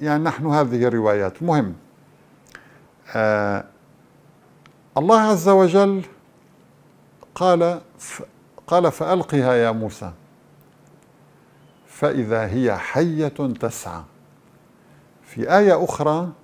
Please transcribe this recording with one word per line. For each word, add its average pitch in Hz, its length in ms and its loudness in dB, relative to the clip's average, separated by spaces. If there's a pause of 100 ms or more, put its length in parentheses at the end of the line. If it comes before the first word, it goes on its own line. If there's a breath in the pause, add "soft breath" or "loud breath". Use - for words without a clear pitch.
يعني 151 220 -2
نحن 160 240 -4
هذه 131 400 0
الروايات. 104 540 -2
المهم، 151 320 -2 (1400 loud breath)
آه، 104 480 -2 (1300)
الله 196 220 4
عز 202 300 2
وجل 190 520 4 (1300)
قال 175 460 2 (160)
ف-، - 240 -16 (460)
قال: 170 240 2
"فألقها 151 640 0
يا 117 180 2
موسى"، 107 400 -8 (1800 soft breath)
فإذا 113 600 -2
هي 110 300 0
حية 156 500 -2 (320)
تسعى. 87 420 -8 (1200 soft breath)
في 139 340 -2
آية 185 260 4
أخرى: 156 460 -2 (140)